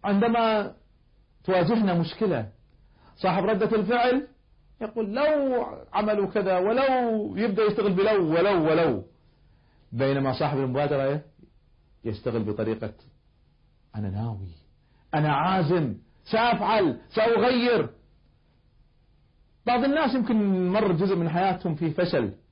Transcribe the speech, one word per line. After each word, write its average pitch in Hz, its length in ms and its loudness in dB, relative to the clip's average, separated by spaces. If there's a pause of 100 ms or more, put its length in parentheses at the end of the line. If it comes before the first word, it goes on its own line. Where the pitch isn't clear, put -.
عندما 220 680 2 (680)
تواجهنا 185 500 2
مشكلة، 165 540 -2 (680)
صاحب 185 280 0
ردة 220 320 0
الفعل 240 520 0 (520)
يقول: 220 340 -6
"لو 277 500 0 (280)
عملوا 208 340 0
كذا، 190 320 0
ولو"، 233 800 0
يبدأ 208 260 0
يشتغل 208 300 2
بلو، 190 420 2
"ولو، 170 360 2
ولو"، 151 340 2 (880)
بينما 135 400 0
صاحب 143 260 -2
المبادرة 139 600 -2 (840)
يشتغل 113 400 -4
بطريقة: 110 480 -4 (1040)
"أنا 104 140 -6
ناوي، 98 440 -8 (600)
أنا 151 180 2
عازم، 160 640 0 (300)
سأفعل، 208 840 0
سأغير". 233 840 2 (1800)
بعض 240 180 2
الناس 294 300 0
يمكن 202 540 0
مر 208 240 2
جزء 190 240 0
من 170 120 -2
حياتهم 175 460 -2
في 160 160 -2
فشل 151 420 -2 (200)